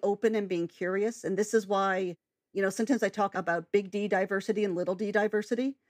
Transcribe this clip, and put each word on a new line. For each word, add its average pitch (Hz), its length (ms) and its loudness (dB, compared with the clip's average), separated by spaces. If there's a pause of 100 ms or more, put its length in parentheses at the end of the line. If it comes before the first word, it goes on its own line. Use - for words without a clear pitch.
open 202 320 2
and 202 120 0
being 170 200 -2
curious. 196 560 -2
And 190 120 -2
this 214 160 0
is 220 140 2
why, 190 500 0 (360)
you 196 100 0
know, 190 80 2
sometimes 226 320 0
I 202 60 2
talk 196 260 0
about 175 380 -2
big 202 180 2
D 202 160 -2
diversity 196 560 0
and 190 140 0
little 180 180 -2
D 202 160 -4
diversity. 214 680 0 (140)